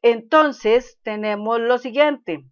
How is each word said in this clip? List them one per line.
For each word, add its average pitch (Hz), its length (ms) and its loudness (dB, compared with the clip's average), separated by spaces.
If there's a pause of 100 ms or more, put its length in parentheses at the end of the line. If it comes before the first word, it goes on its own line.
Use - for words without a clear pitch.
entonces 233 1000 0
tenemos 214 560 -4
lo 240 180 0
siguiente 247 760 -4